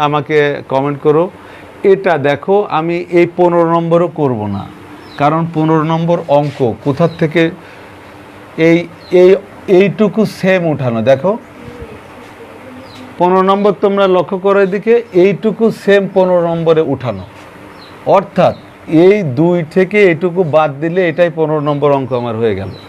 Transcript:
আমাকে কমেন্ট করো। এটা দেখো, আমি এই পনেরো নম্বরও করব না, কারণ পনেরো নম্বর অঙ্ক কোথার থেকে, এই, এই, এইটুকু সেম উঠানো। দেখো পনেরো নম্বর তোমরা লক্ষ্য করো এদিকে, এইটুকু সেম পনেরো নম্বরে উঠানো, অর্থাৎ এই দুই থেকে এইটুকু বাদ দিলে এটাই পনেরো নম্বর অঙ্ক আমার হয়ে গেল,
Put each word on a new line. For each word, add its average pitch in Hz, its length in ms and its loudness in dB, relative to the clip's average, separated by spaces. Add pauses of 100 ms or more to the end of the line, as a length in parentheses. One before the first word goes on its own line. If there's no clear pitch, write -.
আমাকে 147 300 -2 (360)
কমেন্ট 139 340 -2
করো। 151 180 2 (680)
এটা 190 200 0 (160)
দেখো, 143 280 0 (220)
আমি 170 180 -4 (220)
এই 170 80 4 (120)
পনেরো 175 360 2
নম্বরও 170 340 0 (120)
করব 127 200 -2 (140)
না, 98 80 -6 (580)
কারণ 151 220 0 (120)
পনেরো 160 380 0
নম্বর 170 260 0 (200)
অঙ্ক 147 200 -4 (260)
কোথার 160 360 0
থেকে, 165 220 0 (1300)
এই, 170 100 4 (420)
এই, 180 100 6 (480)
এইটুকু 202 440 0 (180)
সেম 185 200 0 (120)
উঠানো। 123 280 -4 (100)
দেখো 135 220 0 (1900)
পনেরো 185 320 2
নম্বর 202 220 2 (120)
তোমরা 196 220 2 (100)
লক্ষ্য 180 280 -2
করো 196 220 2
এদিকে, 208 280 0 (300)
এইটুকু 202 400 0 (200)
সেম 202 180 4 (140)
পনেরো 185 240 2 (100)
নম্বরে 165 320 0 (100)
উঠানো, 113 320 -8 (920)
অর্থাৎ 160 380 0 (520)
এই 202 100 6 (220)
দুই 175 200 2 (160)
থেকে 185 240 0 (120)
এইটুকু 175 300 -2 (140)
বাদ 156 160 2 (120)
দিলে 165 180 -2 (100)
এটাই 170 280 0
পনেরো 156 300 -2
নম্বর 143 300 0
অঙ্ক 131 120 -6 (100)
আমার 120 200 -6
হয়ে 113 200 0
গেল, 95 100 -10 (180)